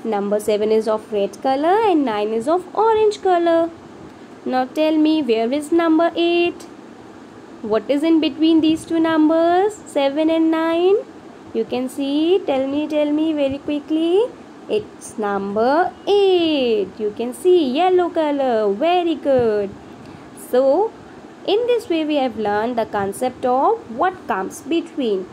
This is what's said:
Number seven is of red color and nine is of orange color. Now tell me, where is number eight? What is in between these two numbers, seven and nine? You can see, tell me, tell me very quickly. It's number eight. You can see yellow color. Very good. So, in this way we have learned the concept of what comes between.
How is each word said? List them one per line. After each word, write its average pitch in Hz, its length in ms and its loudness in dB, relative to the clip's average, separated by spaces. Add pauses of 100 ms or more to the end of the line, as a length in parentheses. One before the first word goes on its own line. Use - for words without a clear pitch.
Number 208 360 -2
seven 214 320 0
is 220 160 2
of 214 240 -4
red 202 300 -4
color 285 360 0 (120)
and 311 160 2
nine 214 240 -2
is 226 180 -2
of 349 160 0 (120)
orange 427 460 2
color. 339 500 2 (760)
Now 254 200 0
tell 311 320 0
me, 311 260 2
where 226 280 0
is 294 200 -4
number 339 440 4
eight? 349 480 0 (960)
What 220 280 -2
is 285 140 0
in 330 160 4
between 320 400 2
these 311 240 0
two 330 160 -2
numbers, 330 760 2
seven 285 560 0
and 320 220 2
nine? 330 460 2 (560)
You 226 100 -2
can 247 240 -4
see, 294 580 0
tell 269 220 -2
me, 294 220 -2
tell 302 200 0
me 311 220 0
very 277 280 -2
quickly. 320 680 0 (440)
It's - 480 -6
number 220 760 0 (160)
eight. 320 800 2 (100)
You 208 200 -4
can 240 160 -6
see 349 420 2
yellow 359 340 2
color. 269 640 0
Very 339 420 0
good. 226 540 0 (800)
So, 269 420 2 (540)
in 453 220 0
this 480 220 -2
way 320 160 0
we 302 100 -2
have 262 220 -2
learned 214 400 -2
the 220 80 -2
concept 214 600 -4
of 294 340 2 (180)
what 359 300 -2
comes 196 340 -6
between. 254 720 -4